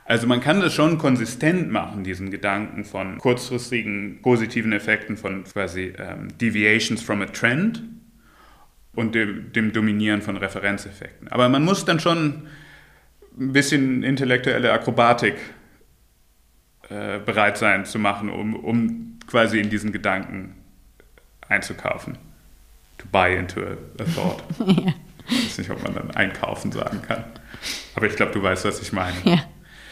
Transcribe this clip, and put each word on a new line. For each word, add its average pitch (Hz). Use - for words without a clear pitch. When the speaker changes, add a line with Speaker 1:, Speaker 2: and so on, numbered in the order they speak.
Speaker 1:
Also 117
man 120
kann 156
das 180
schon 156
konsistent 151
machen, 101
diesen 92
Gedanken 101
von 95
kurzfristigen 120
positiven 113
Effekten 104
von 95
quasi, 92
ähm, 98
Deviations 107
from 104
a 98
Trend. 156
Und 113
dem, 107
dem 110
Dominieren 107
von 101
Referenzeffekten. 98
Aber 123
man 135
muss 190
dann 170
schon 160
ein 131
bisschen 135
intellektuelle 123
Akrobatik, 120
äh, 104
bereit 104
sein 101
zu -
machen, 101
um, 107
um -
quasi 110
in 104
diesen 104
Gedanken 95
einzukaufen. -
To -
buy 92
into 92
a, 95
a 107
thought. -
Speaker 2:
<laughs> 208
Ja. 185
Speaker 1:
Ich 240
weiß -
nicht, -
ob -
man 98
dann -
einkaufen -
sagen 107
kann. 110
Aber 107
ich 104
glaub, -
du 101
weißt, 92
was 98
ich -
meine. 92
Speaker 2:
Ja. 170